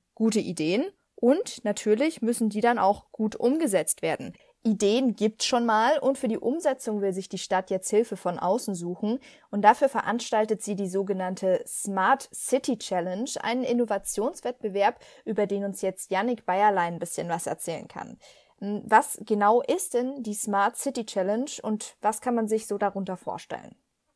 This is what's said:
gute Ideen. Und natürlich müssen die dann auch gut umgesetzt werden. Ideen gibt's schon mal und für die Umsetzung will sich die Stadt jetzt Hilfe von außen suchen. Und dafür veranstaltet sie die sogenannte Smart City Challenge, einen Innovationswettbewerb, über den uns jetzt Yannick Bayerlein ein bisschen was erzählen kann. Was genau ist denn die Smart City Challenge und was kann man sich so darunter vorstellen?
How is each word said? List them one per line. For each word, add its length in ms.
gute 240
Ideen. 460
Und 440
natürlich 560
müssen 260
die 140
dann 180
auch 320
gut 240
umgesetzt 680
werden. 300
Ideen 540
gibt's 280
schon 200
mal 340
und 180
für 120
die 80
Umsetzung 640
will 100
sich 160
die 100
Stadt 340
jetzt 180
Hilfe 260
von 240
außen 340
suchen. 460
Und 120
dafür 260
veranstaltet 760
sie 140
die 100
sogenannte 800
Smart 680
City 440
Challenge, 520
einen 240
Innovationswettbewerb, 1300
über 200
den 200
uns 160
jetzt 280
Yannick 360
Bayerlein 480
ein 60
bisschen 280
was 200
erzählen 420
kann. 280
Was 640
genau 360
ist 340
denn 280
die 120
Smart 420
City 280
Challenge 460
und 360
was 220
kann 120
man 140
sich 180
so 120
darunter 400
vorstellen? 580